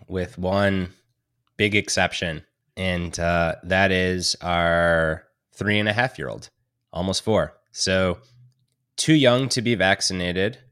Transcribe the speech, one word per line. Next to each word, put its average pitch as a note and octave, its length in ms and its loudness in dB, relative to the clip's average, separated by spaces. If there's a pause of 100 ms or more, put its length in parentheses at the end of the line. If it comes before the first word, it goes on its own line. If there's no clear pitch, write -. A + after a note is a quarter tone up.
with F#2 280 -6
one F#2+ 520 0 (680)
big G#2 200 0
exception, F2+ 680 -2 (320)
and, F2 420 -4
uh, E2+ 460 0
that F#2+ 300 2
is F#2 480 -2
our E2+ 840 0 (300)
three G#2 260 -2
and G#2 80 -2
a G#2 60 0
half B2 260 -2
year C#2 80 -8
old, G#1+ 220 -12 (420)
almost F#2 320 -4
four. F#2+ 300 0 (180)
So, F#2 480 0 (800)
too - 160 2
young C3 360 4
to B2+ 120 -4
be A#2 140 0
vaccinated F#2 840 0 (120)